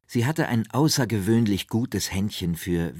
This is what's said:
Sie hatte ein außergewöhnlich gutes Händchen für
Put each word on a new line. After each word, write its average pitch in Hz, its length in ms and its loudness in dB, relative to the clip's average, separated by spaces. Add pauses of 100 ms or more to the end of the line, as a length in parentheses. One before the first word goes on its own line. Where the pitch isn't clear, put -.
Sie 120 220 0
hatte 160 200 0
ein 113 220 0
außergewöhnlich 113 960 2
gutes 113 460 -2
Händchen 95 400 -2
für 85 460 -2